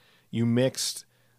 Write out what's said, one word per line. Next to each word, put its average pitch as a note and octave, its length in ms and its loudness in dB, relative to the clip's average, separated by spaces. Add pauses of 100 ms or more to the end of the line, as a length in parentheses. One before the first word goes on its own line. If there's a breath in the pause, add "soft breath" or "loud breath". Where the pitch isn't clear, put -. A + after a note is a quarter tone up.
(300 soft breath)
you A2+ 160 0
mixed, B2 580 0 (340)